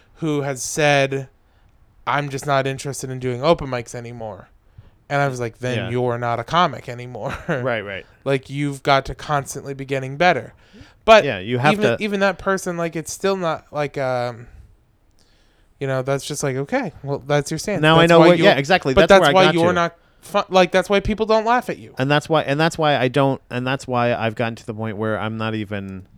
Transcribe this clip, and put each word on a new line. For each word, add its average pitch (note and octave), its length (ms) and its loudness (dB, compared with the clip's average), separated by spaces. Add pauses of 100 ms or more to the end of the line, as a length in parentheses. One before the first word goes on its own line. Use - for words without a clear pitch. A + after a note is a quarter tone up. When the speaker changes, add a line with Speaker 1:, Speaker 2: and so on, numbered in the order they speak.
(160)
Speaker 1:
who D3+ 260 -2
has C#3 220 -6
said, C3+ 680 0 (760)
"I'm C#3 220 -2
just C3+ 180 -10
not C3+ 200 0
interested C3+ 420 -8
in B2+ 100 -10
doing B2+ 240 -6
open D#3+ 240 0
mics B2 280 -8
anymore." A#2 540 -14 (600)
And C#3+ 120 0
I C#3+ 60 2
was B2+ 120 -4
like, A#2 200 -6
"Then B2 180 -4
Speaker 2:
Yeah. G2 120 -4
Speaker 1:
you're B2 280 -2
not A#2 220 -2
a A2+ 40 -6
comic D#3+ 460 -2
anymore." A#2+ 520 -10
<laughs> - 60 -14
Speaker 2:
Right, B2 340 -2
right. G2 240 -12 (180)
Speaker 1:
Like, C3+ 260 -2
you've C#3 340 -6
got C3+ 220 2
to C#3 100 -10
constantly C#3 580 -6
be C3+ 120 -12
getting C3+ 320 -6
better. E3 360 0 (520)
But G#3+ 180 8
Speaker 2:
Yeah, A#2 160 -2
you A#2 180 -2
have D3 160 4
Speaker 1:
even, B2 240 2
Speaker 2:
to - 60 -6
Speaker 1:
even G3+ 160 -2
that G3 180 0
person, F#3+ 400 -4
like, E3+ 180 -6
it's D#3+ 160 -8
still G3 240 -2
not, E3 380 -4
like, D3 240 -4
um, B2 480 -4 (1300)
you C#3 80 -6
know, C3 160 -2
that's C#3 240 -4
just D3+ 160 -8
like, C3+ 140 -2
"Okay, G#3 340 -4 (100)
well, C#3 240 -6
that's D3 240 0
your D#3+ 80 -4
stance." F#3 240 -4
Speaker 2:
Now D#3 140 6
I E3 60 8
Speaker 1:
That's E3+ 80 6
Speaker 2:
know E3+ 100 8
Speaker 1:
why D#3+ 80 10
Speaker 2:
what, F3 100 8
Speaker 1:
you D#3+ 60 2
Speaker 2:
yeah, D#3+ 140 6
exactly. C#3+ 360 0
Speaker 1:
But - 140 6
Speaker 2:
That's G3 140 8
Speaker 1:
that's - 0 -
Speaker 2:
where D3+ 80 6
I C#3+ 40 6
Speaker 1:
why F#3 120 6
Speaker 2:
got D#3+ 100 4
Speaker 1:
you're E3 120 2
Speaker 2:
to. F3 60 2
Speaker 1:
not E3+ 220 -2 (260)
fu-, G3+ 280 -2
like, F#3 220 4
that's F#3 180 0
why G3+ 100 4
people G#3+ 260 -2
don't A3 200 2
laugh A#3+ 240 0
at E3 100 -10
you. - 180 -20
Speaker 2:
And C3+ 140 0
that's D3 180 2
why, D#3 140 2
and C#3+ 160 -2
that's E3 180 0
why D3 200 2
I B2 100 0
don't, C3+ 420 0
and B2 160 -6
that's C3+ 220 -4
why A#2+ 260 0
I've A2 220 -2
gotten A#2 200 -4
to - 100 -18
the A#2 80 -8
point A2 240 -8
where G#2+ 200 -2
I'm A2 200 -6
not A2 180 -4
even, G2 500 -8 (120)